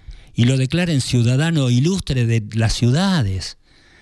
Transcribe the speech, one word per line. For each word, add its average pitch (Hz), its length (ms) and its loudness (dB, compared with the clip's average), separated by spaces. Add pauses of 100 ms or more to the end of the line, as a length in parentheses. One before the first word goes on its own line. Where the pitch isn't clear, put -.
(340)
y 113 120 2
lo 131 100 2
declaren 147 460 0
ciudadano 131 680 0
ilustre 131 560 0
de 113 280 0
las 113 180 0
ciudades, 123 880 0 (440)